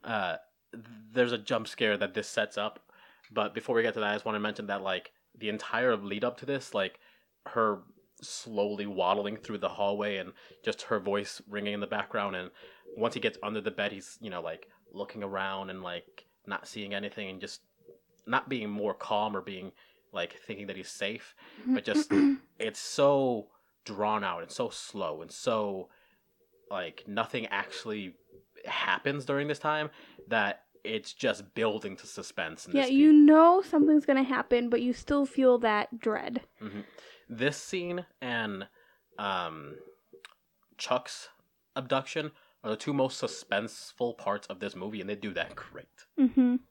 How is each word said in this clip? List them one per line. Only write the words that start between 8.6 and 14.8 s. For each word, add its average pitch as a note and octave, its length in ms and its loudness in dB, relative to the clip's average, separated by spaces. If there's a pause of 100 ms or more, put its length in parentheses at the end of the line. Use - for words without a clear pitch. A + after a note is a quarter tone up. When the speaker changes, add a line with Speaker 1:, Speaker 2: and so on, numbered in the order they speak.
Speaker 1:
waddling G2+ 520 0
through G#2 200 -10
the F#2 120 -2
hallway G#2 480 -2
and F#2 140 -8 (300)
just - 200 -4
her A2+ 160 -2
voice G2+ 500 -2
ringing G#2 240 -4
in G#2 80 -4
the G2+ 60 -6
background, G2+ 500 -4
and F#2 140 -8 (460)
once A2+ 180 -2
he A#2 60 -4
gets G#2+ 220 -2
under G#2+ 180 -4
the G#2 100 -4
bed, G#2 220 -4
he's, - 280 -16
you A2 100 -12
know, F2 120 -8
like, E2 260 -10 (240)